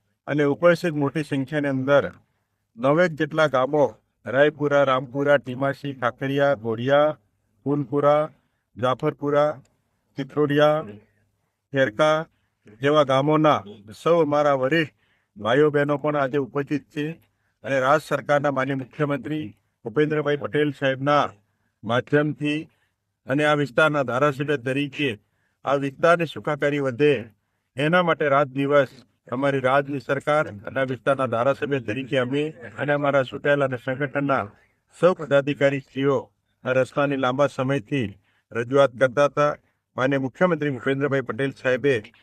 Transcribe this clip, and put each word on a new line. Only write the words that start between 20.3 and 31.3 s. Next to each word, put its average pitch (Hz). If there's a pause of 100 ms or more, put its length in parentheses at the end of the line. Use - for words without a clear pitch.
પટેલ 147
સાહેબના 139 (580)
માધ્યમથી 147 (680)
અને 143
આ 151
વિસ્તારના 147
ધારાસભ્ય 139
તરીકે 135 (540)
આ 135
વિસ્તારની 160
સુખાકારી 147
વધે 139 (640)
એના 160
માટે 160
રાત 139
દિવસ 139 (380)
અમારી 135
રાજ્યની 139
સરકાર 147 (180)
અને -
આ 131
વિસ્તારના 135
ધારાસભ્ય 131